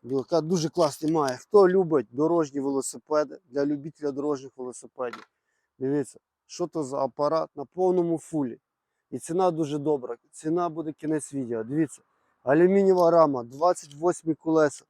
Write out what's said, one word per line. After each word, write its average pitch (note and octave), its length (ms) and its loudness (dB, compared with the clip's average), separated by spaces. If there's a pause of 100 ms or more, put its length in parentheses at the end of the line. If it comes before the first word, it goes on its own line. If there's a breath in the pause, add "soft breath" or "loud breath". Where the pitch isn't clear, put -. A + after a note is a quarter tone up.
Білка C3 380 -2
дуже D#3+ 280 -2
класний D#3 420 -2
має. C#3 260 0
Хто G3 320 6
любить D#3+ 420 2
дорожні D3 480 0
велосипеди, C#3 800 -4 (100)
для C#3+ 160 -2
любителя D3 460 -6
дорожніх C3+ 440 -6
велосипедів. B2+ 720 -12 (520)
Дивіться, C3+ 400 -4 (280)
що F3 200 -8
то D#3+ 160 -6
за C3+ 140 -8
апарат D3 580 -2
на C#3+ 100 -10
повному F3+ 520 0
фулі. C#3 420 -6 (500)
І C3 100 -8
ціна F3+ 320 0
дуже D3+ 260 -4
добра, C#3 380 -2 (160)
ціна E3+ 380 -2
буде D#3 240 -8
кінець D3+ 400 -6
відео. A#2 300 -6
Дивіться, C#3+ 380 -4 (420)
алюмінієва F3+ 680 6
рама, D3+ 320 4
двадцять C#3+ 520 -2
восьмі D#3+ 380 -2
колеса. D#3 560 0